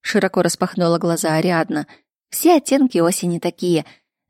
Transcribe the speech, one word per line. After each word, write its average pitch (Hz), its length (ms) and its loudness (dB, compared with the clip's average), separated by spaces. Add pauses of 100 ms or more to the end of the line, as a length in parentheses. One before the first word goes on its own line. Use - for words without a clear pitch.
широко 196 400 0
распахнула 170 560 0
глаза 165 360 -2
Ариадна. 160 540 -2 (420)
"Все 330 280 4
оттенки 262 400 0
осени 170 420 0
такие. 175 440 -2 (460)